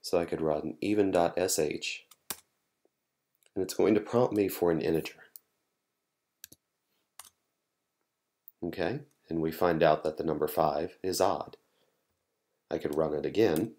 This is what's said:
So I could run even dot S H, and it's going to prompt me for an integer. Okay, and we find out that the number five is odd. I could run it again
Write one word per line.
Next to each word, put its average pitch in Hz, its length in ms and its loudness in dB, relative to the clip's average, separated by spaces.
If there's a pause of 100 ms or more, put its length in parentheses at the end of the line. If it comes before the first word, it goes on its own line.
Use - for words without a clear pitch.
So - 180 0
I 85 60 0
could 82 160 -4
run 78 400 -2
even 101 300 2
dot 87 260 4
S 92 220 0
H, - 460 -4 (1500)
and 98 100 -4
it's 90 120 -8
going 92 180 4
to 113 60 4
prompt - 340 2
me 104 140 2
for - 240 0
an 78 100 2
integer. 80 380 -2 (3500)
Okay, 95 380 -4 (280)
and 80 100 -2
we 80 120 -2
find 82 320 2
out 78 200 4
that 78 140 -4
the 85 60 -6
number 76 240 -2
five 78 560 -2
is 92 180 -2
odd. 92 360 -2 (1120)
I 80 80 -2
could 76 160 -4
run 76 180 0
it 76 100 -4
again 78 560 2